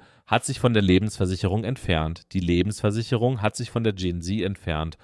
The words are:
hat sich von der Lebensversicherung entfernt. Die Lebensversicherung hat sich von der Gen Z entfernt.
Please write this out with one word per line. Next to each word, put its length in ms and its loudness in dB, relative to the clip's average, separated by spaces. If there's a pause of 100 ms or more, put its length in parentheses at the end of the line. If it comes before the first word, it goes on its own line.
(260)
hat 180 2
sich 160 -6
von 140 2
der 100 4
Lebensversicherung 800 2
entfernt. 720 -4
Die 80 0
Lebensversicherung 1000 0
hat 140 0
sich 160 -8
von 140 -2
der 80 2
Gen 280 -2
Z 200 -4
entfernt. 640 -4